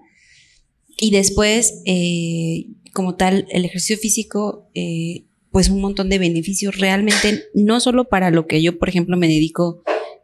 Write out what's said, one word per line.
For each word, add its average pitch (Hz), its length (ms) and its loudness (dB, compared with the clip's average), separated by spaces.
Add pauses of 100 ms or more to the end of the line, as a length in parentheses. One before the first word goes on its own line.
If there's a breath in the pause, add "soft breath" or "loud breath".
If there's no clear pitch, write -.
(1000 soft breath)
y 214 120 2
después, 202 720 2
eh, 170 840 -2 (280)
como 180 220 -2
tal, 190 340 2
el 180 140 0
ejercicio 185 340 -4
físico, 214 760 -4
eh, 170 500 -6 (260)
pues 185 180 4
un 196 120 0
montón 196 280 -2
de 196 100 2
beneficios 185 600 -2
realmente, 202 640 0 (100)
no 214 260 2
solo 247 280 2
para 185 220 2
lo 165 160 2
que 160 160 0
yo, 170 160 0
por 185 100 0
ejemplo, 180 280 0
me 175 120 2
dedico 160 540 0 (420 loud breath)